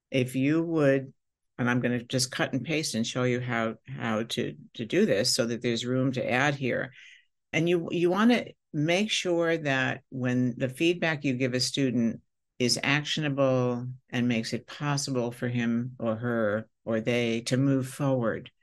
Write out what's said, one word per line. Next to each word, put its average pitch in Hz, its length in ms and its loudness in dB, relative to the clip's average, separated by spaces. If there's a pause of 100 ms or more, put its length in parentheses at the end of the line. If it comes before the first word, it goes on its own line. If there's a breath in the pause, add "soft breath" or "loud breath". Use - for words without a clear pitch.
If 131 260 0
you 143 280 2
would," 147 500 2 (460)
and 123 100 2
I'm 123 120 2
gonna 120 220 0
just 127 280 -2
cut - 200 0
and 123 140 -2
paste 156 300 -2
and 113 100 0
show 127 180 -2
you 123 160 2
how, 117 360 -2 (120)
how 120 360 -2
to, 117 320 -4 (180)
to 113 120 -8
do 175 200 2
this 123 260 2
so 120 140 2
that 117 160 -4
there's 120 240 -2
room 131 280 0
to 123 180 -2
add 139 240 2
here. 123 360 -2 (600 loud breath)
And 160 180 2
you, 170 220 2
you 175 180 2
wanna 208 360 4 (280)
make 170 380 2
sure 170 460 2
that 135 520 0
when 127 480 0
the 131 100 0
feedback 165 560 0
you 139 100 0
give 123 200 0
a 127 60 0
student 123 640 0 (360)
is 120 240 2
actionable 135 1080 0 (220)
and 123 180 0
makes 113 260 0
it 117 120 -6
possible 139 640 -2
for 120 160 -6
him 120 520 0
or 113 160 0
her 110 520 0 (180)
or 110 160 0
they 117 400 0
to 123 160 0
move 135 300 2
forward. 131 640 -2 (140)